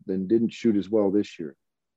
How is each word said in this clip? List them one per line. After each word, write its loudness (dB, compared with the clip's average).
then -4
didn't 2
shoot 0
as -2
well 2
this 0
year. -12